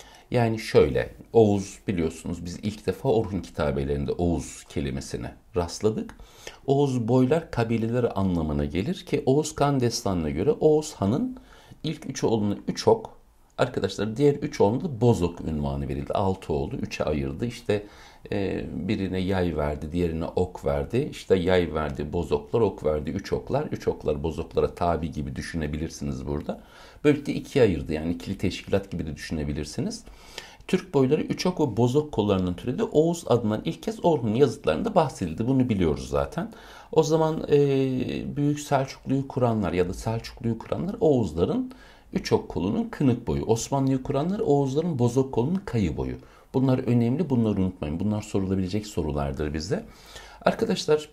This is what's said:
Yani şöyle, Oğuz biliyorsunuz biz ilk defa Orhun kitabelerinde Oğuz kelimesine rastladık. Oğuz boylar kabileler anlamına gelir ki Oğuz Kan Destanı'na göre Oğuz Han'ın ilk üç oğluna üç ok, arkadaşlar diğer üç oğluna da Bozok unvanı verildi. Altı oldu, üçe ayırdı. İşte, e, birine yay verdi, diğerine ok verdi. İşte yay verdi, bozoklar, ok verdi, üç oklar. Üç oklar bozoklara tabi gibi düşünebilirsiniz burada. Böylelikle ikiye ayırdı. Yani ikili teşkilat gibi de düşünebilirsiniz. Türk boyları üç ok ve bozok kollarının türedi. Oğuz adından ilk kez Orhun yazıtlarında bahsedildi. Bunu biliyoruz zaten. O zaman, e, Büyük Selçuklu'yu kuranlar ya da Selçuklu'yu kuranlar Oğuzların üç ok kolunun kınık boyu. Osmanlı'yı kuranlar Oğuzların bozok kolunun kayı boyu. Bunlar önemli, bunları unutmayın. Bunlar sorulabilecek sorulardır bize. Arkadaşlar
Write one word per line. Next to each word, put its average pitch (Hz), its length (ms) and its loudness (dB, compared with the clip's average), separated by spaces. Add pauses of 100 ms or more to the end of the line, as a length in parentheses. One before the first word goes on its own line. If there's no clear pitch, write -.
(320)
Yani 113 280 2
şöyle, 67 500 4 (240)
Oğuz 101 540 6
biliyorsunuz 85 580 -4
biz 87 180 -10
ilk - 240 -4
defa - 220 -2
Orhun 98 300 2
kitabelerinde 71 720 -2
Oğuz 85 520 0
kelimesine 67 720 -6 (200)
rastladık. 101 600 -2 (520)
Oğuz 135 400 2
boylar 127 440 2
kabileler 113 640 0
anlamına 80 500 0
gelir 90 400 -2
ki - 200 -2
Oğuz 147 300 2
Kan 143 240 2
Destanı'na 95 500 0
göre 90 220 0
Oğuz 156 420 2
Han'ın 180 440 0 (460)
ilk 156 260 -6
üç - 140 -4
oğluna 147 340 2 (100)
üç - 200 -2
ok, - 300 2 (400)
arkadaşlar 107 600 -2
diğer 143 180 6
üç - 260 -4
oğluna 117 220 4
da 131 180 -6
Bozok 87 400 4
unvanı 71 460 -2
verildi. 67 260 -4
Altı 95 400 0
oldu, 69 220 -2
üçe - 280 -6
ayırdı. 73 420 -2
İşte, 104 380 -2 (480)
e, 92 340 -2 (220)
birine 95 320 0
yay 90 380 0
verdi, 73 340 -2
diğerine 82 340 0
ok - 400 -4
verdi. 71 460 0
İşte - 240 0
yay 87 380 4
verdi, 76 400 -4
bozoklar, 87 480 0
ok 101 220 0
verdi, 76 260 0
üç 82 240 -4
oklar. - 380 -2
Üç - 160 -4
oklar 73 360 -2
bozoklara 78 520 -2
tabi 82 360 0
gibi 69 240 -6
düşünebilirsiniz 73 920 -6
burada. 73 360 -6 (400)
Böylelikle 147 300 2
ikiye 131 320 2
ayırdı. 76 280 0
Yani 78 200 -2
ikili 92 240 -6
teşkilat - 540 -2
gibi 82 140 -6
de 76 100 -8
düşünebilirsiniz. 78 880 -6 (640)
Türk 185 260 -2
boyları 135 280 4
üç - 240 -4
ok 185 140 0
ve 120 180 0
bozok 131 340 2
kollarının 98 420 2
türedi. 151 300 -4
Oğuz 170 440 2
adından 110 380 2
ilk 160 180 -6
kez - 220 -4
Orhun 120 280 2
yazıtlarında 147 600 2
bahsedildi. 113 520 0
Bunu 131 220 2
biliyoruz 76 400 2
zaten. 69 420 -2 (400)
O 156 120 4
zaman, 160 480 0
e, 147 60 6 (800)
Büyük 147 240 0
Selçuklu'yu 135 680 -2
kuranlar 110 460 0
ya 90 160 2
da 95 40 -6
Selçuklu'yu 113 640 -4
kuranlar - 400 -4
Oğuzların 135 720 2 (420)
üç - 180 -4
ok - 180 2
kolunun 117 400 -2
kınık 127 380 0
boyu. 71 180 -2
Osmanlı'yı 135 580 0
kuranlar 165 360 -2
Oğuzların 143 600 0
bozok 123 320 2
kolunun 160 340 0
kayı 92 320 0
boyu. 64 180 -4 (380)
Bunlar 131 260 4
önemli, 120 500 2
bunları 110 320 2
unutmayın. 85 380 -2
Bunlar 107 220 0
sorulabilecek 95 640 -2
sorulardır 71 640 -2
bize. 98 320 -4 (560)
Arkadaşlar - 720 2